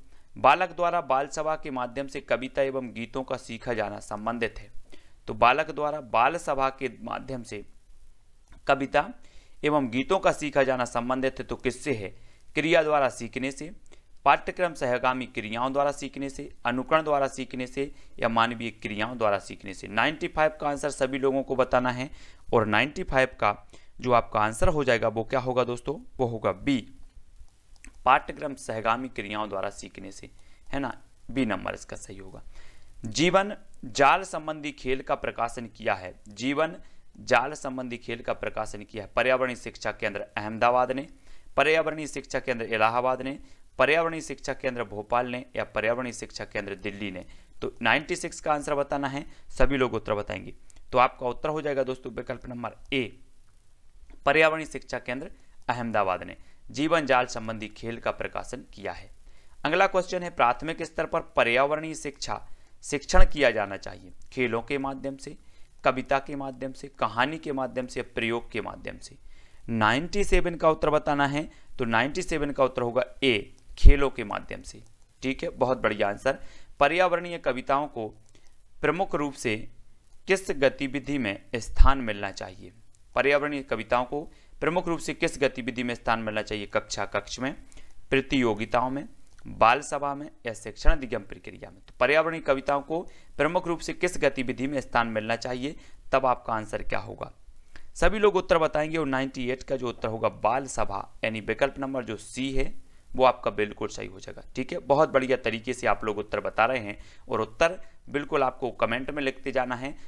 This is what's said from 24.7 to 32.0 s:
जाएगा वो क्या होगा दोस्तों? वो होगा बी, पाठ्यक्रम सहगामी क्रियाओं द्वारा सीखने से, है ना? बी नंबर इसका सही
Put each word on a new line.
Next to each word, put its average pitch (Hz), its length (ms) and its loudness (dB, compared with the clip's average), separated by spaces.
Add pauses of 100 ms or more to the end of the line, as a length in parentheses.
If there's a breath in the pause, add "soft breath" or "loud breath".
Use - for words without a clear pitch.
जाएगा 117 260 4
वो 110 140 -2
क्या 131 160 0
होगा 123 240 2
दोस्तों? 123 360 -4 (180)
वो 127 100 2
होगा 113 260 -2
बी, 113 240 0 (1300)
पाठ्यक्रम 143 500 2
सहगामी 113 540 -2
क्रियाओं 107 400 -6
द्वारा 98 220 -4
सीखने 98 400 -14
से, - 180 -16 (360 soft breath)
है 139 140 -4
ना? 135 140 -4 (360)
बी 135 160 2
नंबर 98 280 -2
इसका - 240 -12
सही - 200 -14